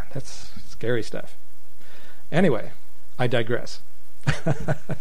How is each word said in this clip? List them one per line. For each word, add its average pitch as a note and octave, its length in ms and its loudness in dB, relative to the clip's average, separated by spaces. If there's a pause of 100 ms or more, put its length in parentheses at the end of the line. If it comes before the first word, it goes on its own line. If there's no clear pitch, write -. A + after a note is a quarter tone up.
(120)
that's - 380 0 (180)
scary A2+ 340 0
stuff. - 340 -2 (960)
Anyway, C#3+ 400 2 (480)
I B2+ 80 2
digress. A#2+ 540 0 (460)
<laughs> C#3+ 120 0 (640)